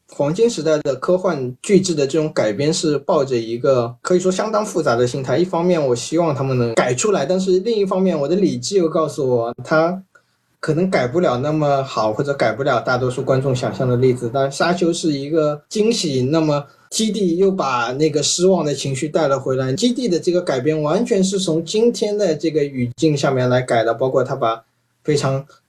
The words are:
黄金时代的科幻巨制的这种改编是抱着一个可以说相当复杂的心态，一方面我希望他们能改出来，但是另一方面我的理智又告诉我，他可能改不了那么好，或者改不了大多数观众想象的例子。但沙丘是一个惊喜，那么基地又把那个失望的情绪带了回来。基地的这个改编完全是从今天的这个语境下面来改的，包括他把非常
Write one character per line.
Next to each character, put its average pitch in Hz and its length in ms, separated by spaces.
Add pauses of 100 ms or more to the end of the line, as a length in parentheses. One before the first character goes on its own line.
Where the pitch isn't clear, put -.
黄 147 260
金 226 160
时 156 140
代 156 140
的 143 180
科 180 200
幻 147 460
巨 196 180
制 185 140
的 147 100
这 147 140
种 156 140
改 110 200
编 143 220
是 151 240
抱 151 260
着 127 120
一 117 200
个 120 460
可 180 140
以 - 20
说 185 140
相 214 180
当 214 160
复 185 160
杂 127 140
的 123 100
心 135 160
态， 127 160
一 175 60
方 175 200
面 175 160
我 127 140
希 - 240
望 160 160
他 127 80
们 135 160
能 117 160
改 127 180
出 208 200
来， 147 120
但 185 140
是 185 220
另 226 160
一 196 100
方 190 160
面 175 160
我 143 80
的 165 80
理 160 240
智 196 180
又 170 120
告 156 180
诉 143 240
我， 120 320
他 165 400 (560)
可 156 160
能 185 160
改 139 160
不 143 140
了 131 180
那 143 140
么 143 320
好， 110 280
或 139 120
者 139 100
改 120 180
不 127 120
了 127 160
大 127 180
多 127 100
数 123 140
观 131 180
众 135 140
想 120 180
象 127 160
的 123 60
例 127 180
子。 120 220
但 135 160
沙 170 240
丘 175 180
是 170 200
一 143 180
个 151 380
惊 220 240
喜， 135 300 (100)
那 160 80
么 147 240 (260)
基 220 220
地 185 240
又 196 120
把 143 440
那 151 180
个 147 100
失 175 280
望 170 160
的 143 100
情 139 180
绪 135 160
带 156 200
了 135 100
回 131 160
来。 131 180
基 240 200
地 247 160
的 170 100
这 170 140
个 175 100
改 139 160
编 151 240
完 175 240
全 196 160
是 190 160
从 165 260
今 233 280
天 208 260
的 180 160
这 156 160
个 151 140
语 127 320
境 156 200
下 143 140
面 127 180
来 127 140
改 113 220
的， 117 100
包 131 160
括 131 140
他 135 100
把 117 300 (400)
非 151 100
常 135 320 (220)